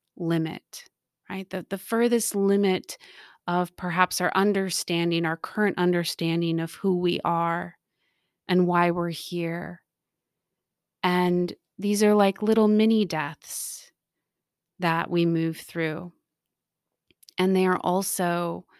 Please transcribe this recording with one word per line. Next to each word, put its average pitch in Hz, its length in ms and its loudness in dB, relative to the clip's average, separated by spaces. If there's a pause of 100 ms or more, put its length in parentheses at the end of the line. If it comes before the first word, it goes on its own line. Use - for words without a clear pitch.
(160)
limit, 165 680 -4 (440)
right? 190 220 -10
The, 185 180 -8
the 196 100 -6
furthest 233 560 0
limit 196 600 2 (500)
of 175 300 -2
perhaps 180 460 -2
our 180 120 0
understanding, 175 920 0
our 160 100 -2
current - 420 -2
understanding 170 840 0
of 165 140 -6
who 190 220 0
we 175 280 0
are 170 520 -2 (720)
and 180 180 4
why 175 240 2
we're 170 200 -2
here. 170 720 -8 (1200)
And 180 500 2 (260)
these 208 240 0
are 208 120 6
like 196 280 2
little 214 260 4
mini 214 360 4
deaths - 840 -8 (880)
that 165 320 -2
we 170 160 2
move 165 320 0
through. 165 540 -6 (1300)
And 190 160 4
they 185 120 4
are 185 120 2
also 175 840 -2 (160)